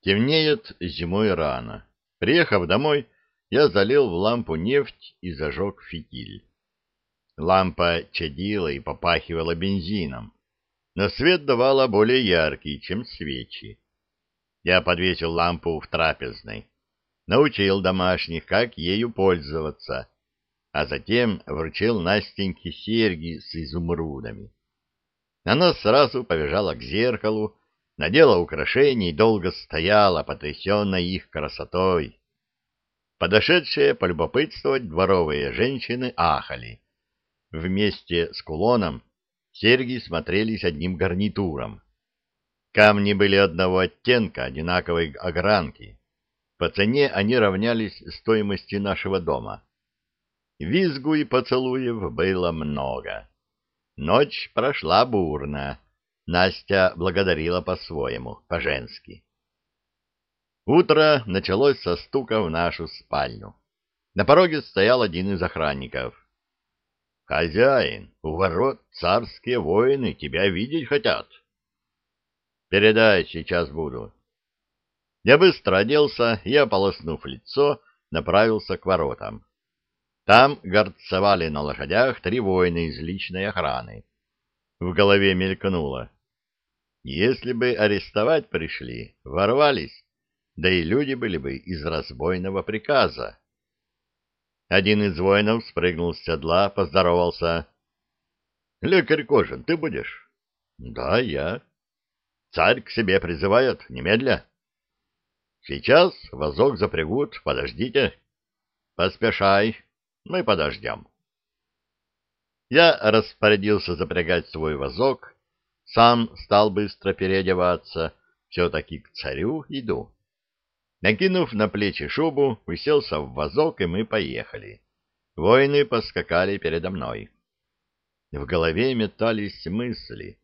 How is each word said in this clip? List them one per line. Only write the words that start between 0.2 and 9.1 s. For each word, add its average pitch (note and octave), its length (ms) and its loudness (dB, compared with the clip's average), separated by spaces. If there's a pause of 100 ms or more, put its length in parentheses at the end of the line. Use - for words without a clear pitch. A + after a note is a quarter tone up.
зимой F2+ 540 -2
рано. B1+ 520 -4 (320)
Приехав G#2 480 2
домой, D3+ 400 0 (440)
я C3+ 180 4
залил G#2+ 400 4
в F2 60 -4
лампу G#2+ 400 -2
нефть A#2+ 680 -4
и F2+ 120 -10
зажег D#2 500 -6
фитиль. B1 640 -16 (920)
Лампа E2+ 760 2
чадила E2+ 580 -6
и C#2 120 -6
попахивала E2 760 -4